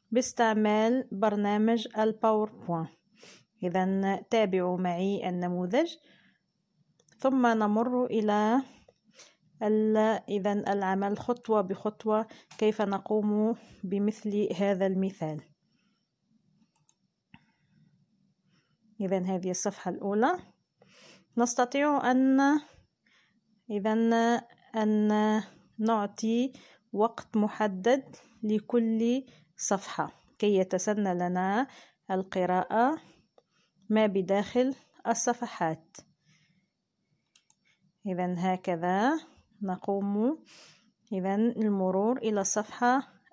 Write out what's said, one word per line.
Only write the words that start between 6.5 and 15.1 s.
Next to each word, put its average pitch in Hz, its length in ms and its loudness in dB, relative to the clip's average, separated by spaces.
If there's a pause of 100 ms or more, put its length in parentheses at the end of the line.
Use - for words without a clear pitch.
ثم 262 280 2
نمر 226 580 2
إلى 214 560 2 (1000)
ال-، 214 680 2
إذن 202 380 -2
العمل 196 500 -2
خطوة 226 440 -2
بخطوة، 214 640 -4 (300)
كيف 214 240 0
نقوم 208 760 0 (280)
بمثل 202 680 -2
هذا 196 340 0
المثال. 190 540 -4 (3500)